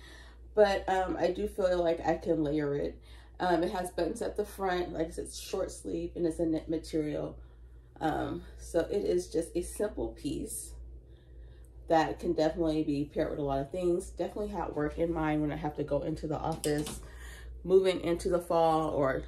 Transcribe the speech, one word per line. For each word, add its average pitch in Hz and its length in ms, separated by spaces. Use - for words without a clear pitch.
But, 202 360
um, 185 280
I - 140
do 202 160
feel 180 340
like 165 240
I 165 100
can 160 280
layer 147 320
it. - 240
Um, 175 220
it 196 80
has 180 200
buttons 160 300
at - 140
the 208 80
front, 180 480
like 165 160
I - 40
said, 147 140
it's - 140
short - 320
sleeve, 170 440
and 175 100
it's 160 140
a 170 60
knit 156 220
material. 156 720
Um, 143 420
so - 240
it - 240
is 175 260
just - 240
a 175 60
simple 175 480
piece - 640
that 160 320
can 175 140
definitely 156 500
be 147 220
paired - 240
with - 100
a 143 40
lot 139 160
of 135 120
things. 180 380
Definitely 208 400
had 190 260
work 147 220
in 170 160
mind 156 280
when 151 120
I - 20
have 156 220
to 147 80
go 143 160
into 156 260
the 151 100
office, 151 600
moving 185 380
into 170 260
the 170 120
fall, 160 500
or 135 380